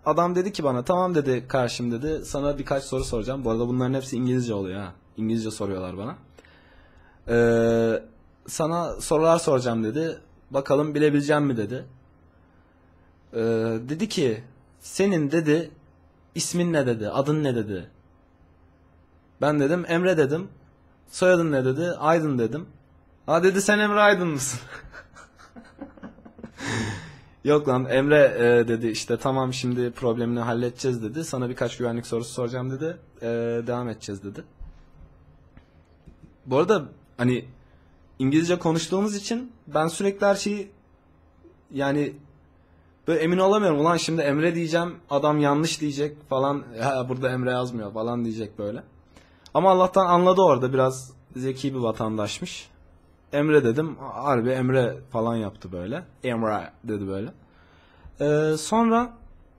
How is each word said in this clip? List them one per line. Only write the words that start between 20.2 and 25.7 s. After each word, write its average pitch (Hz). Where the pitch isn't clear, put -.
"Soyadın 175
ne?" 131
dedi. 151
"Aydın," 156
dedim. 120
"Ha," 165
dedi, 190
"sen 208
Emre 208
Aydın 202
mısın?" 131
<laughs> -